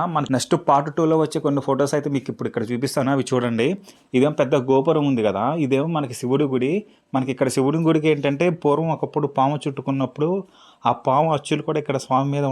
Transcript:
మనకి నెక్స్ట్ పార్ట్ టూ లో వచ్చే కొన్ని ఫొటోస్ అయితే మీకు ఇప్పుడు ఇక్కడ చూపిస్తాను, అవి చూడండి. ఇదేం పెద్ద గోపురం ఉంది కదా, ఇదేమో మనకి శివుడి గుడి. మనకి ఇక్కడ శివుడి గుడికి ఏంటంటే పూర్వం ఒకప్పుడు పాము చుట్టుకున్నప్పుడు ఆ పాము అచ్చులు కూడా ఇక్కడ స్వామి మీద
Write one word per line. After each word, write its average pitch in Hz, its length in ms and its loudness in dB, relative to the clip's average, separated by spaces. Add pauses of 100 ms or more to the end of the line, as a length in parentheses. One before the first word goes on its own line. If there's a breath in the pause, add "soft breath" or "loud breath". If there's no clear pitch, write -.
(140)
మనకి 139 220 0
నెక్స్ట్ - 180 0 (140)
పార్ట్ 147 280 4
టూ 165 140 2
లో 160 120 4
వచ్చే 156 240 -2
కొన్ని 143 200 0
ఫొటోస్ 139 300 2
అయితే 143 180 -2
మీకు 131 180 -4
ఇప్పుడు 120 180 -6
ఇక్కడ 117 200 -4
చూపిస్తాను, 127 440 -2
అవి 131 160 0
చూడండి. 120 360 0 (520 loud breath)
ఇదేం 143 220 2
పెద్ద 139 140 0 (160)
గోపురం 147 400 2
ఉంది 117 180 0
కదా, 98 160 -2 (200)
ఇదేమో 139 320 0
మనకి 139 240 -6
శివుడి 139 320 0
గుడి. 131 200 0 (440 soft breath)
మనకి 131 200 -2
ఇక్కడ 127 200 0
శివుడి 143 320 2
గుడికి 156 240 2
ఏంటంటే 143 360 0 (140)
పూర్వం 151 340 2
ఒకప్పుడు 147 320 -4 (120)
పాము 143 260 2
చుట్టుకున్నప్పుడు 139 640 -2 (600 soft breath)
ఆ 127 40 2 (140)
పాము 147 200 4 (100)
అచ్చులు 147 300 -4
కూడా 151 140 -2
ఇక్కడ 135 240 -2
స్వామి 139 300 0
మీద 143 160 0